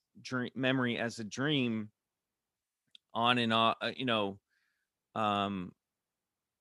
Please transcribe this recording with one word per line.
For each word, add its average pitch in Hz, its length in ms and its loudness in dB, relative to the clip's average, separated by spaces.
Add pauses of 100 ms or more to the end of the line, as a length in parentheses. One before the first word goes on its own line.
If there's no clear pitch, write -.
(220)
dream, 123 320 -4
memory 127 440 0
as 113 200 -4
a 113 60 -8
dream 120 680 -2 (1200)
on 120 240 4
and 117 140 2
off, 113 300 4
uh, 113 140 -2
you 127 100 -6
know, 104 320 0 (760)
um, 101 580 -2 (880)